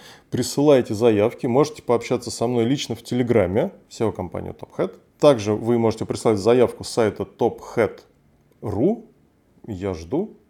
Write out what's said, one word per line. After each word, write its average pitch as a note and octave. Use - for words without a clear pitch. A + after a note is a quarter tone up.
Присылайте B2+
заявки, G#2+
можете C#3+
пообщаться A#2+
со A#2
мной B2
лично B2+
в -
Телеграме, A#2+
сео-компания F#2
Top -
Hat. F#3
Также G#2+
вы A#2
можете A2
прислать A2
заявку A2+
с G2
сайта G#2+
Top -
Hat G#2+
ру. B2+
Я F#2+
жду. F2+